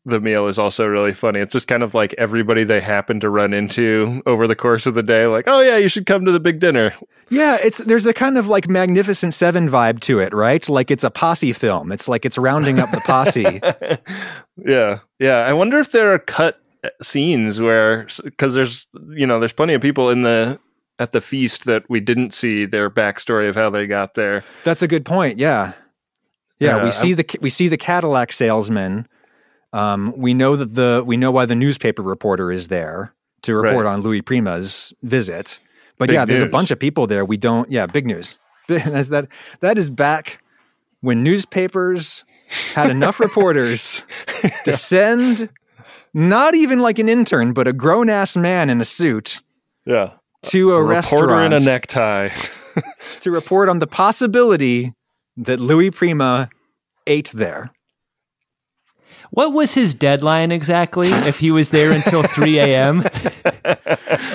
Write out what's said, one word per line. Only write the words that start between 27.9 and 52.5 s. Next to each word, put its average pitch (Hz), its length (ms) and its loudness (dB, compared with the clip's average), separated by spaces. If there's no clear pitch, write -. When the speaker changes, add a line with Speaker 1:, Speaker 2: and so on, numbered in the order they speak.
Speaker 2:
salesman. 107 760 -2
Um, 104 440 -2
we 123 180 0
know 131 200 2
that 120 220 -6
the, 123 280 2
we 120 120 -2
know 127 160 0
why 127 140 2
the 117 100 0
newspaper 127 460 -2
reporter 95 500 -2
is 90 160 -8
there 87 440 -6
to 113 140 -2
report 107 300 2
Speaker 1:
Right. 101 60 0
Speaker 2:
on 101 100 -4
Louis 107 200 -2
Prima's 98 680 -4
visit. 104 560 -4
But 123 100 -2
Speaker 1:
Big 147 60 4
Speaker 2:
yeah, 156 100 4
there's 127 160 2
a 139 40 2
Speaker 1:
news. - 80 -6
Speaker 2:
bunch 170 180 2
of - 80 -2
people 139 300 0
there. 101 160 0
We 107 120 -2
don't, 117 360 -2
yeah, 117 140 -2
big 139 200 -4
news. 87 320 -8
<laughs> - 160 -20
That's, 147 400 -2
that, 143 180 -2
that 214 180 0
is 156 120 -2
back 143 520 -2
when 123 240 0
newspapers 185 1000 -2
had 147 160 2
enough 143 300 0
reporters 151 840 0
Speaker 1:
<laughs> - 300 -4
Speaker 2:
to 139 80 0
send 220 760 2
not 214 400 4
even, 269 240 4
like, 226 220 2
an 220 80 2
intern, 160 440 2
but 123 140 2
a 127 60 0
grown-ass 196 640 2
man 175 340 0
in 120 100 0
a 113 40 0
suit - 580 -4
Speaker 1:
Yeah. 110 260 0
Speaker 2:
to 185 280 4
a 175 40 4
Speaker 1:
A 156 60 4
reporter 165 420 2
in 160 120 2
a 147 40 4
Speaker 2:
restaurant 139 80 4
Speaker 1:
necktie. 110 640 0